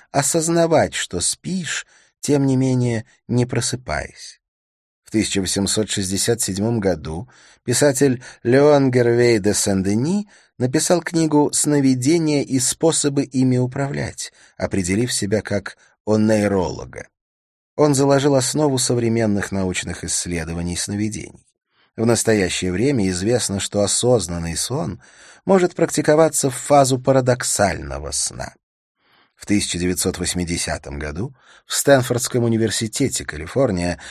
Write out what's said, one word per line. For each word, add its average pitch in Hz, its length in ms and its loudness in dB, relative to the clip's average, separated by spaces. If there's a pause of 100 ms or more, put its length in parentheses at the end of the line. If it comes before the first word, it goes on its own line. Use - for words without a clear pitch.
(100)
осознавать, 165 840 2
что - 260 -6
спишь, - 640 -6 (340)
тем 139 260 2
не 131 100 2
менее 123 480 0 (240)
не 123 160 2
просыпаясь. - 960 -6 (640)
В - 60 -20
тысяча 101 320 0
восемьсот 98 480 -2
шестьдесят 98 500 -2
седьмом 107 400 -2
году 85 480 -4 (340)
писатель 131 600 2 (200)
Леон 139 480 4
Гервей 120 480 4
де 101 140 2
Сен-Дени 107 760 0 (280)
написал 156 460 0
книгу 151 500 2
«Сновидения 143 920 2
и 135 160 -2
способы 143 640 0
ими 127 340 2
управлять», 135 760 -4 (240)
определив 95 560 -2
себя 104 300 -2
как - 340 -6 (300)
«онейролога». 104 1040 0 (680)
Он 151 160 4
заложил 139 440 4
основу 135 420 0
современных 113 720 0
научных 92 540 -4
исследований 85 720 -6
сновидений. - 680 -6 (520)
В 113 100 0
настоящее 104 640 2
время 107 380 0
известно, 98 500 -2
что 101 240 -2
осознанный 87 720 0
сон 143 460 -6 (420)
может 180 300 4
практиковаться 156 760 2
в 127 40 -8
фазу 135 460 4
парадоксального 95 1120 0
сна. - 420 -8 (800)
В - 100 -20
тысяча 104 320 0
девятьсот 90 420 -2
восьмидесятом 80 800 -6
году 78 340 -8 (320)
в - 80 -8
Стэнфордском 123 720 2
университете, 113 800 -2
Калифорния, 87 760 -2 (120)